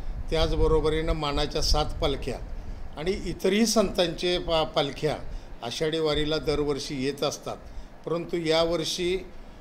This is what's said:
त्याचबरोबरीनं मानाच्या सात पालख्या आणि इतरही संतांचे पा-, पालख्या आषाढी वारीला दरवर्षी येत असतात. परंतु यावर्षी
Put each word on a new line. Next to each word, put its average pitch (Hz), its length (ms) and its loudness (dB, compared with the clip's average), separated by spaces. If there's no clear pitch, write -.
त्याचबरोबरीनं 160 840 2
मानाच्या 147 480 0
सात 151 240 4
पालख्या 135 520 -2
आणि 160 140 -2
इतरही 202 540 2
संतांचे 180 720 2
पा-, 165 260 2
पालख्या 143 520 0
आषाढी 156 360 -2
वारीला 151 380 2
दरवर्षी 143 680 0
येत 139 180 -2
असतात. 131 340 -4
परंतु 170 320 -2
यावर्षी 170 800 2